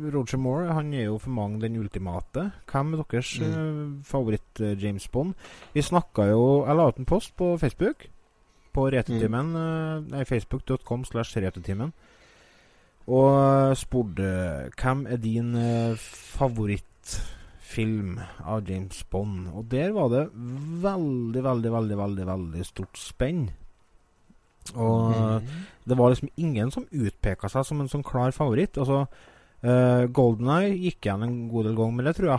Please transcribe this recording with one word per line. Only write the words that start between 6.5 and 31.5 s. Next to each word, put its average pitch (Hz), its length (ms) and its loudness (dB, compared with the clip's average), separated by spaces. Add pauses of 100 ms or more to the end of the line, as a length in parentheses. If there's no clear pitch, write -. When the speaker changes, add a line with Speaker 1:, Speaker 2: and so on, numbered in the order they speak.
Speaker 1:
jeg 143 120 2
la 165 120 6
ut 117 100 2
en 131 60 -8
post - 320 0
på 175 240 0
Facebook, 175 460 -2 (640)
på 135 180 2
Retrotimen, 120 640 0
Speaker 2:
Mm. 165 40 -4
Speaker 1:
eh, 160 440 -4 (160)
nei, 139 80 -2
facebook 127 400 -4
dot - 180 -2
com 127 220 -4
slash - 320 -4
retrotimen. 98 560 -4 (1120)
Og, 135 640 6
eh, 135 40 2
spurte, 92 1000 -2
hvem 131 380 0
er 127 60 0
din, 117 380 -2
eh, 117 380 2 (1080)
favorittfilm - 1160 -4 (260)
av 107 220 -2
James 92 420 -6
Bond? 95 440 -4
Og 110 140 -10
der 143 240 -2
var 180 160 0
det 131 260 2
veldig, 135 1080 -4
veldig, 120 300 0
veldig, 110 260 0
veldig, 101 280 -2
veldig 90 400 -4
stort - 320 -12
spenn. 135 520 -2 (1300)
Og, 113 360 4
Speaker 2:
Mhm. 110 300 2 (460)
Speaker 1:
det 127 100 4
var 123 120 8
liksom 127 260 2
ingen 131 340 0
som 254 220 -6
utpeket 101 580 -2
seg 131 160 0
som 151 140 -4
en 135 80 -2
sånn 143 160 -4
klar 127 280 0
favoritt. 147 460 2
Altså, 139 280 2 (560)
eh, 123 440 6
GoldenEye 131 720 4
gikk 180 220 -2
igjen 101 220 -2
en 120 240 -4
god 113 160 0